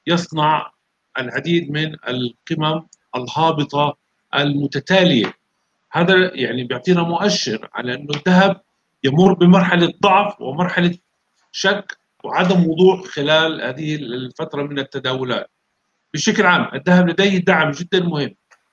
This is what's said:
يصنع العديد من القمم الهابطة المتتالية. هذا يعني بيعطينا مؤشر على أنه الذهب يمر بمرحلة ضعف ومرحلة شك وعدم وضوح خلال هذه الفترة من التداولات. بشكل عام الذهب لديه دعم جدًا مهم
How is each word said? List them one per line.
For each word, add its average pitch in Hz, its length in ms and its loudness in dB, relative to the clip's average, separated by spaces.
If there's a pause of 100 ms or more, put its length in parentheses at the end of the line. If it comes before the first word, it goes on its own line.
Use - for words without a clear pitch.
يصنع 156 640 0 (460)
العديد 139 540 -4
من 151 240 -6 (120)
القمم 151 800 -6 (280)
الهابطة 147 840 -2 (380)
المتتالية. 143 1000 0 (580)
هذا 185 420 2
يعني 123 300 -4
بيعطينا 147 400 0
مؤشر 175 680 -2
على 123 200 -6
أنه 143 220 -10
الذهب 185 460 2 (420)
يمر 175 300 4
بمرحلة 175 680 4
ضعف 202 400 2
ومرحلة 175 560 -2 (540)
شك - 460 -4 (260)
وعدم 175 440 2
وضوح 180 380 4
خلال 160 560 0
هذه 151 340 -6
الفترة 135 680 -8
من 143 160 -8
التداولات. 131 680 -6 (640)
بشكل 196 320 0
عام 139 280 2
الذهب 180 360 4
لديه 190 280 2
دعم 160 340 2
جدًا 175 280 -4
مهم 151 360 -4 (380)